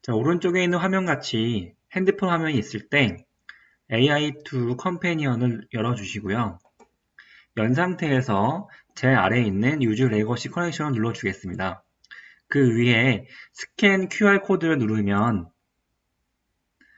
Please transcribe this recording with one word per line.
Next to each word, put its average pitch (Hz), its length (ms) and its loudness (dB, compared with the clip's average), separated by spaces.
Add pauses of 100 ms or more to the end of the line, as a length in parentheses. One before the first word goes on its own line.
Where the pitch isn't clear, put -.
자, 120 120 -4
오른쪽에 170 480 0
있는 180 160 0
화면같이 135 960 -2 (180)
핸드폰 190 360 0
화면이 160 300 0
있을 - 300 -8
때 120 380 0 (640)
에이아이 147 540 0
투 123 320 -4
컴패니언을 139 960 -2
열어주시고요. 104 880 -4 (1000)
연 113 160 2
상태에서 151 920 0 (260)
제일 131 200 2
아래에 113 280 4
있는 113 400 0
Use 113 240 2
Legacy 110 460 -2
Connection을 160 400 -4
눌러주겠습니다. 95 920 -4 (640)
그 127 280 4
위에 120 500 2 (260)
스캔 190 560 0
큐알 196 340 2
코드를 165 360 0
누르면 107 720 0 (1500)